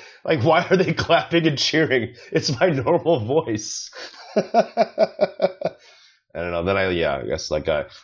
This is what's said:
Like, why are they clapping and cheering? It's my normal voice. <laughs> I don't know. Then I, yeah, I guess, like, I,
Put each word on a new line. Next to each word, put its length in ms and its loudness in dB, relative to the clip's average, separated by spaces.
Like, 160 0
why 260 4
are 80 4
they 160 2
clapping 540 2
and 100 0
cheering? 580 0
It's 260 -2
my 100 4
normal 520 2
voice. 720 -4
<laughs> 220 -18
I 80 2
don't 160 -6
know. 140 -2
Then 120 0
I, 120 2
yeah, 300 0
I 80 -10
guess, 220 -4
like, 200 -2
I, 160 0